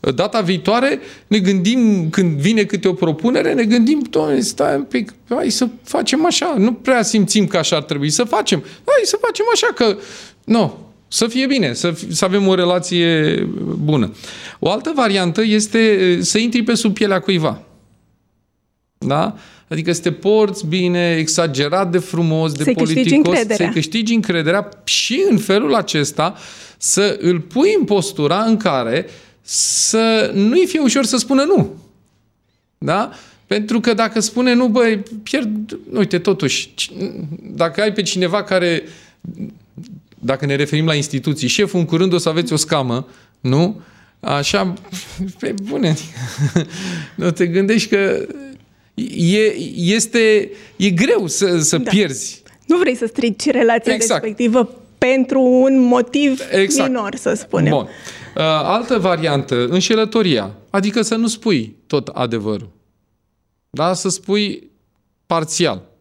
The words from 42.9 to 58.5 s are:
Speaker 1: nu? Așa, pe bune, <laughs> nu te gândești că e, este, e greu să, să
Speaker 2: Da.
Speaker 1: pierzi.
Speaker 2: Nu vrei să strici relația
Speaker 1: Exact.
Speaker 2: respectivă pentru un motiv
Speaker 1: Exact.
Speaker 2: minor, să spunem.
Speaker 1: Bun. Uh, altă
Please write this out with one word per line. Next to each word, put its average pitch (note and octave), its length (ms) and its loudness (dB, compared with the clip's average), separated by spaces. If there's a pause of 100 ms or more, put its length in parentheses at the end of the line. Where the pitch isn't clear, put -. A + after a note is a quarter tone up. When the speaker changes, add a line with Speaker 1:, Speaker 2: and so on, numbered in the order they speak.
Speaker 1:
nu? D#3+ 400 0 (400)
Așa, F3 520 -2 (640)
pe G#3+ 240 -6
bune, G#3 320 0 (600)
<laughs> E3+ 600 -6
nu F3+ 160 -2
te F3 160 0
gândești G3 420 0
că G3 380 0 (880)
e, G3+ 380 2 (220)
este, G#3+ 760 2 (260)
e G3 140 2
greu F#3+ 360 2
să, F3 320 0
să D#3+ 200 0
Speaker 2:
Da. B2+ 120 -2
Speaker 1:
pierzi. F3 520 -2 (240)
Speaker 2:
Nu E4 100 4
vrei F4 200 2
să A#3 100 -4
strici A#3 440 -2
relația A#3 440 2
Speaker 1:
Exact. A3 280 0
Speaker 2:
respectivă A#3 480 0 (280)
pentru C4 440 2
un B3+ 380 6
motiv B3+ 600 2 (100)
Speaker 1:
Exact. C4+ 380 2
Speaker 2:
minor, A3 280 -4
să - 180 -2
spunem. D#3 380 0
Speaker 1:
Bun. C3+ 100 2
Uh, - 600 -10
altă G3+ 540 0